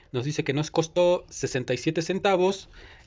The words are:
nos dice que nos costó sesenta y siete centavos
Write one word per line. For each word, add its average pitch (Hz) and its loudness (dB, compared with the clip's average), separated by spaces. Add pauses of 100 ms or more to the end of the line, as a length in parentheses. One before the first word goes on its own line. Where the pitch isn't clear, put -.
(120)
nos 123 -2
dice 151 -2
que 139 -2
nos 147 -2
costó 175 2
sesenta 127 -4
y - -2
siete 160 -2
centavos 185 0 (380)